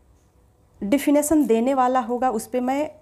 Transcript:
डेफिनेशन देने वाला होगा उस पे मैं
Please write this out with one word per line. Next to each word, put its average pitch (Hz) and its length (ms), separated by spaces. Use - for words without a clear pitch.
डेफिनेशन 285 600
देने 226 280
वाला 254 260
होगा 247 300
उस 226 180
पे 254 120
मैं 269 320